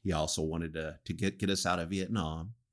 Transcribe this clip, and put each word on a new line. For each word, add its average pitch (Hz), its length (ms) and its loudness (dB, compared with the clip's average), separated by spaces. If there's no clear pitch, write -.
he 95 80 2
also 78 300 2
wanted 80 320 -2
to, 80 300 -6
to - 80 -4
get, 95 280 0
get 98 100 2
us 98 160 2
out 90 140 4
of 82 100 -4
Vietnam, 92 640 -2